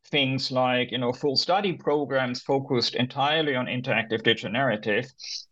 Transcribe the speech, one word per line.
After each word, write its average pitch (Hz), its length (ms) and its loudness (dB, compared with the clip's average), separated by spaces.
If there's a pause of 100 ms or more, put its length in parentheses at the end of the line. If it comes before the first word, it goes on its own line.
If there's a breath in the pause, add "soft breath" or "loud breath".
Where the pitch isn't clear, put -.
things 135 440 0
like, 127 400 0
you 113 60 -4
know, 123 160 0
full 135 240 -2
study 185 380 2
programs 135 640 0
focused 135 540 0
entirely 139 600 0
on 127 120 -2
interactive 113 560 -2
digital 113 300 0
narrative. 113 520 0 (480 loud breath)